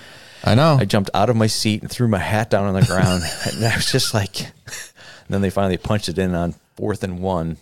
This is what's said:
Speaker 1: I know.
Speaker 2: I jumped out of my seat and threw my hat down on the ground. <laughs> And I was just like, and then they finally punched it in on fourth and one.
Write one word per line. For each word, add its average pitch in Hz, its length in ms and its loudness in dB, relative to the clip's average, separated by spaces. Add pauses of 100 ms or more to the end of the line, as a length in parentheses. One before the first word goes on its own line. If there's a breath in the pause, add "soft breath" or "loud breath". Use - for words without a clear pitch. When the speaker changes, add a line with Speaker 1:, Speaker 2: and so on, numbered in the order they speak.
(440 loud breath)
Speaker 1:
I - 120 4
know. 147 240 6
Speaker 2:
I 101 60 4
jumped 98 300 0
out 104 140 4
of 120 60 2
my 110 120 4
seat 107 340 0
and - 100 -12
threw 123 160 0
my 101 120 2
hat 107 320 -2
down 101 160 2
on 95 80 0
the 95 100 0
ground. 90 380 2 (160)
<laughs> - 60 -8 (100)
And 110 100 -2
I 113 100 2
was - 160 -2
just - 220 0
like, 101 280 -2
and - 880 -18
then 98 120 0
they 98 80 2
finally 92 280 0
punched - 320 -2
it 80 100 -6
in 92 160 0
on 85 180 -2 (240)
fourth 104 260 -4
and 90 160 -8
one. 85 420 -4